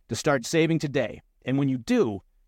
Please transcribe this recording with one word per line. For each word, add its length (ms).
to 80
start 300
saving 320
today. 420
And 140
when 100
you 80
do, 460